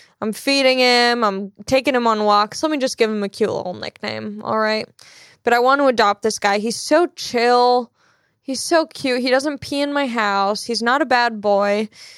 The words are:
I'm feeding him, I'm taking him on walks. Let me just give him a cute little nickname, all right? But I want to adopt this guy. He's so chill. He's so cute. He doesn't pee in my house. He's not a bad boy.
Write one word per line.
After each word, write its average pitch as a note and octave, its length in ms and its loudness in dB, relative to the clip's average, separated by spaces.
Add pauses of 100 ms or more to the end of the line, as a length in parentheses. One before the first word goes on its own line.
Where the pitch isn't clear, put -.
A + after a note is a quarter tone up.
(200)
I'm G#3+ 120 -6
feeding C4 480 0
him, A#3+ 440 2
I'm G3 280 -4 (140)
taking C4+ 280 0
him A#3+ 120 2
on G#3+ 180 0
walks. G#3 380 2
Let D#4 100 0
me D4 60 -2
just C4 200 -4
give A3 120 2
him G#3+ 120 -4
a G3+ 60 -4
cute G#3 220 -2
little F#3 240 -6
nickname, G#3+ 720 -10
all A3 140 -2
right? G#3+ 300 -2 (560)
But A#3 100 4
I A#3+ 60 4
want C4 200 4
to C#4 60 4
adopt G#3+ 360 2
this A3 160 -2
guy. G3+ 200 0
He's G#3+ 180 -4
so E4 300 2
chill. B3 840 2 (520)
He's C4 180 -8
so E4 240 2
cute. B3+ 380 -4
He B3+ 80 0
doesn't C#4 320 0
pee C#4+ 180 -4
in C#4+ 140 -2
my C#4+ 120 0
house. G#3 580 -2
He's A3+ 180 -6
not B3 180 2
a D4 60 -2
bad A#3+ 340 0
boy. G3+ 480 0 (300)